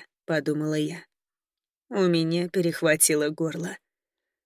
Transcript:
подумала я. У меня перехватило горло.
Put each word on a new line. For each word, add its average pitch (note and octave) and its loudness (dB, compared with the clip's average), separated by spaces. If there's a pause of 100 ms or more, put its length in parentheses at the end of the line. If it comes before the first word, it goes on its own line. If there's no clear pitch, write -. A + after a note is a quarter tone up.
(260)
подумала D3+ -2
я. D3+ -2 (920)
У G3 2
меня E3+ 2
перехватило D#3 2
горло. D#3+ -4 (680)